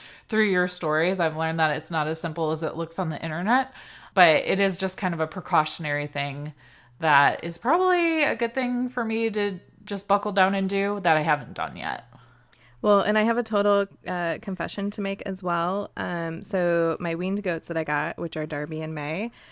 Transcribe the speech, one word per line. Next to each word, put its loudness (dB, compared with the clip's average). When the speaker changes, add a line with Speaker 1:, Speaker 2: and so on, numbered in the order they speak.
Speaker 1:
through 2
your 4
stories, 0
I've 0
learned -2
that 2
it's -10
not 0
as -4
simple -2
as -2
it -4
looks -6
on -2
the -6
internet, -2
but 8
it 0
is 2
just -4
kind -2
of -4
a 0
precautionary -2
thing -6
that 6
is -6
probably 2
a 0
good -4
thing -2
for -4
me 0
to -2
just -6
buckle 2
down 4
and 0
do 0
that 4
I 4
haven't 0
done -6
yet. -8
Speaker 2:
Well, 4
and 0
I 4
have 2
a 0
total, 2
uh, -4
confession -6
to -8
make -4
as -6
well. -2
Um, -4
so 2
my -4
weaned -2
goats -4
that -4
I 0
got, -2
which -6
are -4
Darby -6
and -8
May, -6